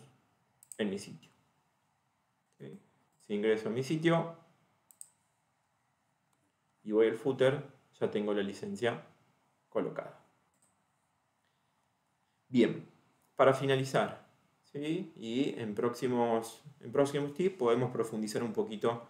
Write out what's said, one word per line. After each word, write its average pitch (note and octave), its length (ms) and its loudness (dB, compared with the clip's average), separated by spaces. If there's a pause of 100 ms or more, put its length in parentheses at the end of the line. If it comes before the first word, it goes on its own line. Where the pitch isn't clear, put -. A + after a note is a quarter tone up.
(760)
en G#2+ 100 0
mi G3 100 -4
sitio. - 300 -16 (1300)
¿Sí? - 200 -16 (420)
Si G#2+ 140 -6
ingreso G#2+ 340 2
a G#2+ 40 -2
mi B2+ 100 -2
sitio E3 520 0 (2500)
y G#2+ 100 -6
voy A2 160 6
al - 80 0
footer, C3+ 460 2 (380)
ya G#2+ 100 0
tengo G#2 220 -2
la G2+ 100 0
licencia G2+ 640 -4 (640)
colocada. - 560 -6 (2250)
Bien, G#2+ 380 4 (480)
para C3+ 180 6
finalizar, C3 760 0 (360)
¿sí? D#3 540 -6
Y A#2+ 440 -2
en G#2+ 140 -6
próximos, A#2 880 0 (180)
en B2 120 -14
próximos C#3+ 420 0
tips F#3 220 0
podemos B2 340 2
profundizar A2 520 -4
un G#2+ 120 -4
poquito A2 560 -2